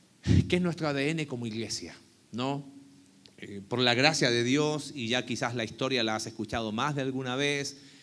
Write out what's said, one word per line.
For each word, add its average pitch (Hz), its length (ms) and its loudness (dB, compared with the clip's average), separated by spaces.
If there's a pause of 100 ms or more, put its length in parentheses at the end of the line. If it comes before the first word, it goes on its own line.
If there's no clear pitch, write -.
(500)
qué 180 80 4
es 180 40 2
nuestro 165 280 0
A 143 40 0
D 139 160 0
N 160 160 -2
como 123 200 -6
iglesia, 107 500 -6 (380)
¿no? 139 320 -2 (720)
Eh, 101 280 -10
por 123 140 0
la 123 140 6
gracia 143 360 4
de 120 140 2
Dios, 143 500 2
y 120 140 -4
ya 123 180 0
quizás 120 300 -2
la 113 80 -2
historia 120 400 -2
la 110 140 0
has 110 100 -6
escuchado 110 460 -6
más 139 220 0
de 139 60 -2
alguna 131 360 -4
vez, 143 400 0 (260)